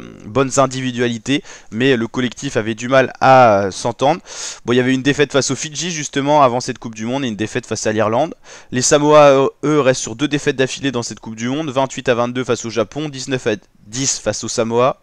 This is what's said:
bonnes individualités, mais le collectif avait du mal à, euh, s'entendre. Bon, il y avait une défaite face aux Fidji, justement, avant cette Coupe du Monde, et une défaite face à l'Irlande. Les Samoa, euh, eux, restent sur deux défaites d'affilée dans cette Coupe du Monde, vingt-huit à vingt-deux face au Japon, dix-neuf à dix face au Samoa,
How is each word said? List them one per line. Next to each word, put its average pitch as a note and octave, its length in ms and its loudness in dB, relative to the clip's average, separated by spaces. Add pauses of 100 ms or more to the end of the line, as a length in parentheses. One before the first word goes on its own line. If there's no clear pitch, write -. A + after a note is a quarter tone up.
(260)
bonnes B2+ 320 -2
individualités, B2+ 840 -2 (280)
mais B2+ 240 2
le A#2 120 -2
collectif C3 500 -6
avait A2 160 -2
du A2+ 140 -8
mal C3 320 2
à, A#2+ 460 6
euh, F#2 60 -4
s'entendre. C3 480 -2 (460)
Bon, A#2 80 0
il B2 40 4
y - 20 6
avait B2+ 140 2
une C3 100 -2
défaite C#3+ 280 0
face C3+ 200 0
aux C3 40 -2
Fidji, D#3 360 -8
justement, D3 500 0
avant B2 180 4
cette B2 200 -8
Coupe A#2 160 -12
du G#2+ 100 -10
Monde, C3 180 -4
et B2+ 40 -2
une A2 80 -4
défaite G#2+ 320 -6
face - 180 -6
à A2+ 60 0
l'Irlande. A2 420 0 (380)
Les B2 100 -2
Samoa, D3+ 380 6
euh, C#3 280 8 (160)
eux, D3+ 160 2
restent B2+ 220 2
sur A2 140 -10
deux C#3 120 -2
défaites C#3+ 280 -2
d'affilée C3 360 -2
dans A#2+ 120 -4
cette - 160 -12
Coupe A2+ 160 -14
du A#2 140 -6
Monde, D3+ 200 -4
vingt-huit C3+ 400 -2
à A#2+ 60 2
vingt-deux A#2+ 280 -2
face A#2+ 220 -4
au A2+ 60 -8
Japon, A#2 380 -4
dix-neuf C3 360 -6
à A2 100 0 (320)
dix B2+ 320 -4
face - 240 -4
au A2+ 40 -8
Samoa, A#2 560 0